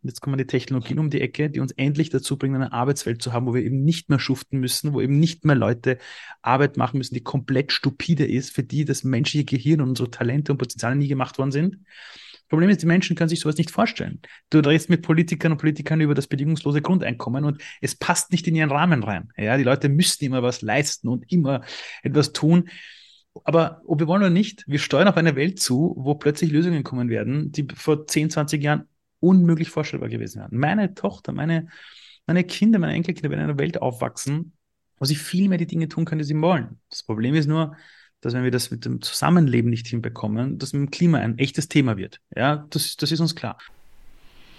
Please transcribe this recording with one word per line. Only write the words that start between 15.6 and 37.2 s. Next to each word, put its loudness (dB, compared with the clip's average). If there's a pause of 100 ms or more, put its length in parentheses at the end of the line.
über 4
das -2
bedingungslose 0
Grundeinkommen 0
und -2 (180)
es -4
passt -2
nicht 0
in 2
ihren 2
Rahmen 2
rein. -6
Ja, 0
die 2
Leute 2
müssen 2
immer -2
was -2
leisten -2
und -4
immer 2 (420)
etwas 0
tun. 2 (760)
Aber 0
ob 0
wir 0
wollen 2
oder 4
nicht, 0
wir -2
steuern 2
auf 4
eine 4
Welt 0
zu, 2
wo -2
plötzlich 0
Lösungen 2
kommen -4
werden, -2
die -4
vor -2
zehn, 0
zwanzig -2
Jahren 0 (340)
unmöglich 6
vorstellbar -6
gewesen -8
wären. -8
Meine 0
Tochter, -6
meine, -2 (580)
meine 2
Kinder, 2
meine 0
Enkelkinder -4
werden -2
in -2
einer -2
Welt -2
aufwachsen, -4 (440)
wo -4
sie 0
viel 0
mehr 0
die -2
Dinge -4
tun -4
können, -4
die -4
sie -2
wollen. 0 (100)
Das -14
Problem -2